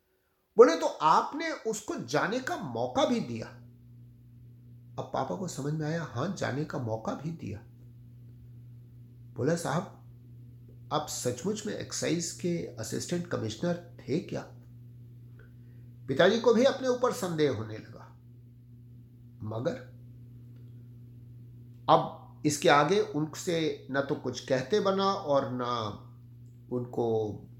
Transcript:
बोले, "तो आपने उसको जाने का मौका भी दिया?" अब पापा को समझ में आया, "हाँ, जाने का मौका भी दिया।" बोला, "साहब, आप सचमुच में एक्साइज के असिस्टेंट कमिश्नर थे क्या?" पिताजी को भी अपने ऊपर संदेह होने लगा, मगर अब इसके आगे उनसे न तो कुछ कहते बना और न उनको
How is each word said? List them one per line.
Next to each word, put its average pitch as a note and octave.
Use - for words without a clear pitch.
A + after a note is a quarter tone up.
बोले, C#4+
"तो D#4
आपने C#4
उसको A3+
जाने D#3
का E4
मौका C3+
भी A#3+
दिया?" A#2+
अब B2+
पापा C3+
को F#3
समझ C#3+
में D#3
आया, E3
"हाँ, D3
जाने B2
का D3
मौका A2
भी D#3
दिया।" A2
बोला, C3+
"साहब, E3+
आप D3+
सचमुच -
में G3+
एक्साइज -
के F3
असिस्टेंट -
कमिश्नर C3
थे C3+
क्या?" D3
पिताजी F3+
को A#3
भी A3+
अपने C4
ऊपर B3
संदेह D#3
होने G#2+
लगा, -
मगर A2+
अब -
इसके D3
आगे D3+
उनसे D#3
न C3+
तो C#3+
कुछ -
कहते C3
बना F#3+
और C#3+
न B2+
उनको A#2